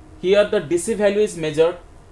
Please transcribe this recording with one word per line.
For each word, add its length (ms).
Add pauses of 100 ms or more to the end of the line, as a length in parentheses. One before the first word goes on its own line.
(220)
here 260
the 120
D 180
C 160
value 280
is 160
measured 400 (340)